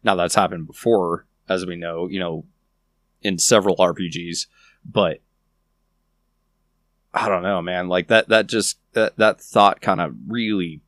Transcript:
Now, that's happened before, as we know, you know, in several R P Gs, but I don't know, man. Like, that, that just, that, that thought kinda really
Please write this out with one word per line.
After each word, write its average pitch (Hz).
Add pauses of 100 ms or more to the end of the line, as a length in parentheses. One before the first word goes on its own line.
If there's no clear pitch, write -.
Now, 101
that's 87
happened 87
before, 90 (240)
as 92
we 90
know, 85
you 92
know, 82 (760)
in 95
several 101
R 87
P 87
Gs, 85 (380)
but 98 (1900)
I 107
don't 92
know, 95
man. 90
Like, 90
that, 113
that 110
just, 107 (140)
that, 110
that 107
thought -
kinda 87 (140)
really 101